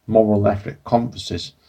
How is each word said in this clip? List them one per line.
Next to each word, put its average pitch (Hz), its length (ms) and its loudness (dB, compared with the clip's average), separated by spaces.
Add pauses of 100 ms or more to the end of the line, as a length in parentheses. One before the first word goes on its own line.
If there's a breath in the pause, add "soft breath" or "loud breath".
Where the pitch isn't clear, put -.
moral 107 400 4
and 104 120 2
ethic - 260 -12
conferences, - 720 -4 (140 soft breath)